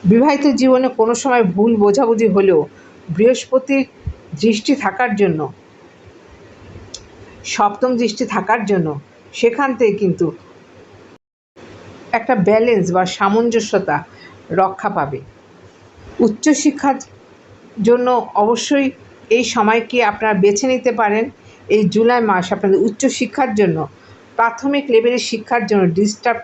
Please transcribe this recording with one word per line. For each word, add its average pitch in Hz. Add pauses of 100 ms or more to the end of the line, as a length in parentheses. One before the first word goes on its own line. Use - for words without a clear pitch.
বিবাহিত 277
জীবনে 262
কোনো 233
সময় 247
ভুল 208
বোঝাবুঝি 220
হলেও 185 (480)
বৃহস্পতির 262 (560)
দৃষ্টি 226
থাকার 208
জন্য, 156 (1900)
সপ্তম 226
দৃষ্টি 233
থাকার 208
জন্য 160 (340)
সেখান 247
থেকে 214
কিন্তু 180 (1800)
একটা 233
ব্যালেন্স 208
বা 185
সামঞ্জস্যতা 202 (480)
রক্ষা 190
পাবে। 143 (1000)
উচ্চশিক্ষার 285 (880)
জন্য 247
অবশ্যই 233 (380)
এই 240
সময়কে 233
আপনারা 214
বেছে 202
নিতে 254
পারেন। 220 (380)
এই 208
জুলাই 233
মাস 196
আপনাদের 196
উচ্চশিক্ষার 240
জন্য, 165 (480)
প্রাথমিক 269
লেভেলের 240
শিক্ষার 226
জন্য 185
ডিস্টার্ব 214